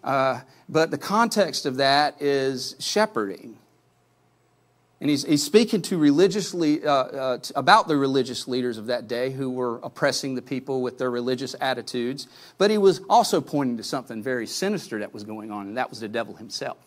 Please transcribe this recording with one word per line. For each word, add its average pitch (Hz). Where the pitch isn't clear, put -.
Uh, 135
but 156
the 151
context 208
of 131
that 139
is 135
shepherding. 113
And 143
he's, 139
he's 147
speaking 220
to 190
religious 170
le-, 156
uh, 151
uh, 131
t-, -
about 180
the 160
religious 135
leaders 123
of 107
that 120
day 123
who 131
were 123
oppressing 139
the 123
people 131
with 123
their 127
religious 123
attitudes. 127
But 208
he 220
was 190
also 208
pointing 135
to 107
something 117
very 120
sinister 185
that 104
was 107
going 107
on, 104
and 107
that 127
was -
the 110
devil 113
himself. -